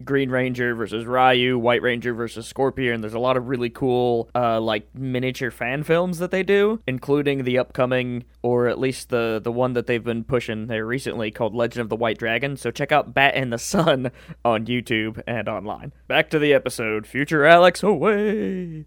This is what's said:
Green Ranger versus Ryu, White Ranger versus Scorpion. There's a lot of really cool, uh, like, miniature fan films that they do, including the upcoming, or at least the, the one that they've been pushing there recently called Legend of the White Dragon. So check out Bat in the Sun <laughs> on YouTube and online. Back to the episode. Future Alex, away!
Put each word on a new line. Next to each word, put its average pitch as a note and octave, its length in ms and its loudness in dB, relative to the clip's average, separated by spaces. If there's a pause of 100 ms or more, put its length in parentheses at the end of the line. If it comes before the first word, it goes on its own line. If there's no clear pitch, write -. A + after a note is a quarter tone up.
Green C3+ 280 0
Ranger B2 440 -2
versus A2 300 -6
Ryu, B2+ 520 4
White A#2+ 240 2
Ranger A#2+ 320 -2
versus A2+ 320 -8
Scorpion. B2+ 540 -2
There's G#2+ 140 -8
a A#2 60 -4
lot B2+ 180 2
of A#2+ 100 -4
really A#2+ 220 -2
cool, B2 640 0
uh, A#2 240 2
like, A2 340 -2
miniature B2+ 580 -4
fan B2+ 320 -6
films E3+ 360 0
that F3+ 120 -4
they F#3 120 0
do, G3+ 420 2
including C#3 600 0
the B2 140 2
upcoming, B2 640 -2 (160)
or B2 260 2
at A2+ 120 0
least C3 300 -4
the, A#2 320 0
the A#2 100 -4
one B2+ 220 0
that A#2+ 140 -2
they've A#2 160 -2
been A#2 220 -4
pushing A2+ 420 -4
there A2 180 -4
recently A2+ 460 -4
called G#2+ 240 -4
Legend A#2+ 280 -2
of A2 60 -6
the A2 60 -2
White A2+ 220 0
Dragon. B2+ 400 -2
So A#2+ 120 -4
check C#3+ 220 -2
out C#3 220 2
Bat C#3 220 4
in C3 160 -2
the A#2 80 -4
Sun C#3+ 520 0 (160)
<laughs> - 160 -18
on A2 220 2
YouTube A2 600 -2
and A2 220 -4
online. G#2 460 -8 (160)
Back D3 220 2
to D#3+ 80 2
the D3 140 4
episode. A2+ 540 0
Future C#3+ 380 0
Alex, F3 360 8
away! F#3+ 1040 0